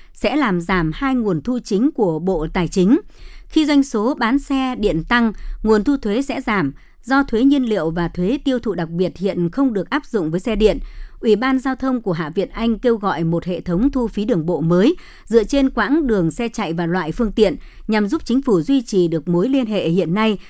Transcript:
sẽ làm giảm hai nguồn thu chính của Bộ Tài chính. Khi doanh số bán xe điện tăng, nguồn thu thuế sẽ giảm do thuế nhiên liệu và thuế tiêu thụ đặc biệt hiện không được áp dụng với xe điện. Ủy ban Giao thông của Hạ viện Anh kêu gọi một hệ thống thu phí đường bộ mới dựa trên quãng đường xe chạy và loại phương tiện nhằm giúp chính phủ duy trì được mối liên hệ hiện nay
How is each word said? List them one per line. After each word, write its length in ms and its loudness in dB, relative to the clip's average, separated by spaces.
sẽ 220 -2
làm 260 0
giảm 320 0
hai 220 -2
nguồn 260 0
thu 220 -4
chính 280 0
của 280 0
Bộ 340 -2
Tài 140 0
chính. 320 4
Khi 180 2
doanh 180 4
số 300 -2
bán 260 0
xe 360 -4
điện 340 -2
tăng, 240 2
nguồn 200 4
thu 140 0
thuế 240 -2
sẽ 200 -4
giảm 320 0
do 200 2
thuế 200 0
nhiên 200 4
liệu 260 0
và 180 0
thuế 380 0
tiêu 140 0
thụ 140 -4
đặc 160 -4
biệt 280 -2
hiện 340 0
không 220 0
được 160 -4
áp 160 -2
dụng 260 -2
với 80 0
xe 160 -2
điện. 240 2
Ủy 160 4
ban 240 0
Giao 160 -4
thông 260 -2
của 100 -4
Hạ 180 -2
viện 200 -4
Anh 300 -2
kêu 180 2
gọi 260 -2
một 220 0
hệ 160 -4
thống 300 0
thu 160 0
phí 180 -4
đường 200 0
bộ 160 -2
mới 340 4
dựa 180 4
trên 260 2
quãng 380 0
đường 240 2
xe 180 -4
chạy 240 -6
và 120 -2
loại 260 -2
phương 200 -2
tiện 240 2
nhằm 200 0
giúp 180 -4
chính 160 0
phủ 200 2
duy 200 2
trì 260 2
được 200 -2
mối 220 2
liên 160 0
hệ 240 -2
hiện 240 0
nay 240 2